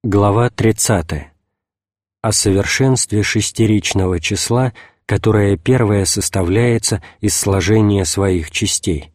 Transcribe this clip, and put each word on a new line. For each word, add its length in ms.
Глава 380
тридцатая. 840
О 100
совершенстве 880
шестиричного 1000
числа, 520
которое 540
первое 480
составляется 960
из 160
сложения 720
своих 440
частей. 640